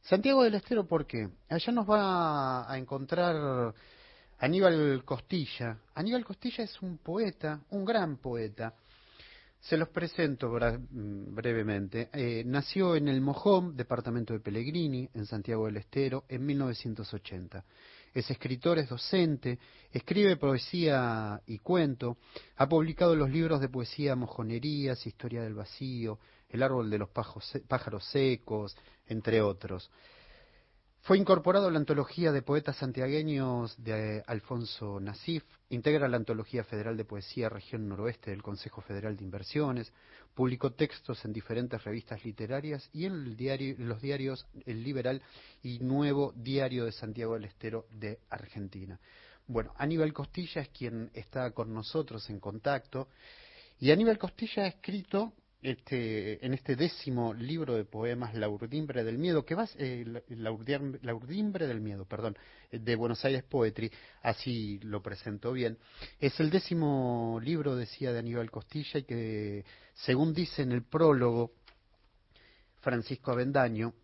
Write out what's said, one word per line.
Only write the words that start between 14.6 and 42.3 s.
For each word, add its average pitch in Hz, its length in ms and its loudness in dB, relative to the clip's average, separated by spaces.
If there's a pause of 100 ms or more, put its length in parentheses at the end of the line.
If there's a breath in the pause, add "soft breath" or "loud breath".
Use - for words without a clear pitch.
en 104 120 -6
Santiago 110 400 -2
del 107 120 -4
Estero, 135 500 -2
en 131 180 -4
mil 143 120 0
novecientos 113 540 -4
ochenta. 95 520 -10 (500 loud breath)
Es 127 160 -2
escritor, 135 480 0
es 135 100 0
docente, 131 680 0 (320 loud breath)
escribe 190 460 4
poesía 123 1080 2
y 107 120 -8
cuento, 139 580 2 (400 loud breath)
ha 135 100 6
publicado 165 480 6
los 147 140 4
libros 160 320 4
de 135 80 2
poesía 127 480 0
Mojonerías, 123 880 -2
Historia 117 360 -6
del 110 120 -6
Vacío, 113 640 -6 (300 soft breath)
El 120 140 0
árbol 127 260 2
de 104 100 2
los 101 120 -4
pajos - 360 -6
se-, - 140 -6
pájaros - 460 -2
secos, 113 680 0 (320 loud breath)
entre 110 360 4
otros. 98 480 -2 (1120 loud breath)
Fue 190 160 6
incorporado 185 500 6
a - 20 4
la 156 80 2
antología 151 540 2
de 135 100 2
poetas 147 360 0
santiagueños 131 1040 -2
de 110 460 -2
Alfonso 110 720 -6
Nasif, 107 460 -4 (240)
integra 139 400 4
la 123 80 2
Antología 113 480 -2
Federal 110 320 -4
de 110 80 -4
Poesía 110 440 -4
Región 107 400 -6
Noroeste 104 440 -6
del 101 100 -8
Consejo - 380 -10
Federal 101 360 -6
de 98 60 -12
Inversiones, 117 720 -2 (420 loud breath)
publicó 127 380 2
textos - 520 -2
en 107 80 -6
diferentes 117 520 -4
revistas 107 400 -8
literarias 135 680 -6